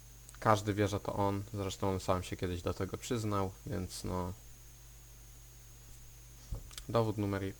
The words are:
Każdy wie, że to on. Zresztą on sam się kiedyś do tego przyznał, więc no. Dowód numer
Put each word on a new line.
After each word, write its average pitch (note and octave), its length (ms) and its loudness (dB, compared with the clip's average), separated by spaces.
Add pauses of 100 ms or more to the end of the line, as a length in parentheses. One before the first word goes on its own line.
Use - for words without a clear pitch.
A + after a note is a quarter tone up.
(400)
Każdy G#2 340 6
wie, G2+ 140 6
że G2 120 0
to - 140 -2
on. G2+ 300 4 (100)
Zresztą G2 360 0
on F#2+ 100 4
sam F2+ 240 4
się - 140 -4
kiedyś F2+ 240 0
do F#2 120 0
tego - 240 -2
przyznał, G#2 540 2 (140)
więc F#2 380 -4
no. F#2 300 0 (2500)
Dowód A2 280 4
numer G2+ 240 2 (180)